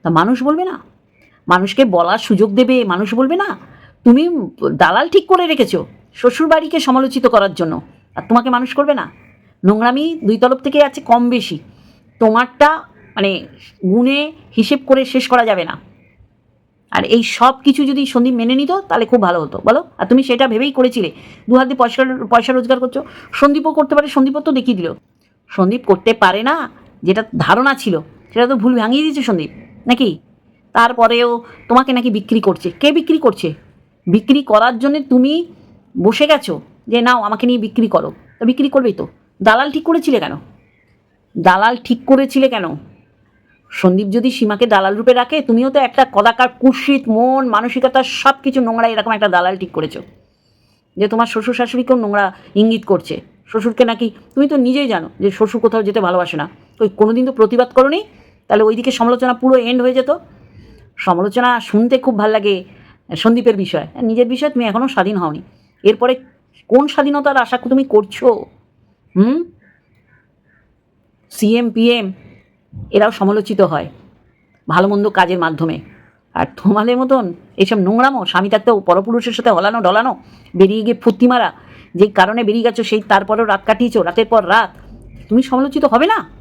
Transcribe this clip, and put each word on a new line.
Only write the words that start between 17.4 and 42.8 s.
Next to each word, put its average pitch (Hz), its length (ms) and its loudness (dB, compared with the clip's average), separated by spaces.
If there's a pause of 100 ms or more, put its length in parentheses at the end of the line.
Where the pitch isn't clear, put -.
কিছু 277 220 2
যদি 269 200 -2
সন্দীপ 254 280 0
মেনে 233 200 -2
নিত, 285 180 -2
তাহলে 294 320 -2
খুব 240 180 2
ভালো 175 180 0
হতো, - 240 -8
বলো? 294 200 2 (140)
আর 190 80 -4
তুমি 254 160 2
সেটা 262 260 0
ভেবেই 247 240 -2
করেছিলে, 240 400 -2 (380)
দু 247 60 6
হাত 262 100 4
দিয়ে 262 100 -4
পয়সা, 247 280 0 (260)
পয়সা 233 220 2
রোজগার 254 280 0
করছো। 254 240 -6 (280)
সন্দীপও 294 400 0
করতে 302 220 0
পারে, 294 120 2
সন্দীপও 277 340 0
তো 302 120 -2
দেখিয়ে 254 240 0
দিল। 170 180 -6 (540)
সন্দীপ 202 380 0
করতে 202 260 2
পারে 208 300 0
না, 285 280 -4 (320)
যেটা 190 220 0 (120)
ধারণা 247 380 0
ছিল, 185 260 -4 (320)
সেটা 240 140 2
তো 262 100 0
ভুল 233 220 2
ভাঙিয়ে 240 240 0
দিয়েছে 294 200 -2
সন্দীপ, 180 280 -4 (360)
নাকি? 233 320 0 (540)
তারপরেও 233 680 2 (260)
তোমাকে 262 240 2
নাকি 247 180 0
বিক্রি 214 300 0
করছে। 180 300 -2
কে 285 220 0
বিক্রি 320 260 0
করছে? 180 360 -6 (520)
বিক্রি 220 360 2
করার 226 360 0
জন্যে 285 220 -2
তুমি 269 460 0 (560)
বসে 220 240 2
গেছো 269 340 -2 (280)
যে, 240 140 0
"নাও, 247 200 2
আমাকে 214 240 -4
নিয়ে 247 120 0
বিক্রি 220 300 -2
করো।" - 240 -2 (260)
তা 233 60 -6
বিক্রি 254 240 0
করবেই 254 240 0
তো। 185 160 -10 (340)
দালাল 247 300 2
ঠিক 302 100 -6
করেছিলে 330 380 0
কেন? - 120 -8 (1080)
দালাল 190 460 2
ঠিক 240 200 -4
করেছিলে 269 440 2
কেন? 185 280 -6 (920)